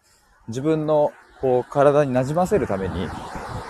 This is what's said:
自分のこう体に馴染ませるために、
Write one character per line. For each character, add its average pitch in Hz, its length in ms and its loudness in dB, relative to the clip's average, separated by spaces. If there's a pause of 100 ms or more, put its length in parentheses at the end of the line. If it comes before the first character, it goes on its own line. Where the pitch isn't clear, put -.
(460)
自 120 160 -8
分 156 240 -2
の 151 240 2 (300)
こ 127 260 2
う - 20 -20
体 143 360 4
に 131 80 -4
馴 127 140 0
染 151 100 -4
ま 180 100 2
せ 170 100 2
る 113 120 0
た 101 80 -2
め 95 120 -4
に、 82 200 -4 (600)